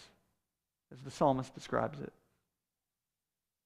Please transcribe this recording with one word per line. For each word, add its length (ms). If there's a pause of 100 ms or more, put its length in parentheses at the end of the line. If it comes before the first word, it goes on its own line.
(920)
as 80
the 80
psalmist 460
describes 440
it. 140 (1500)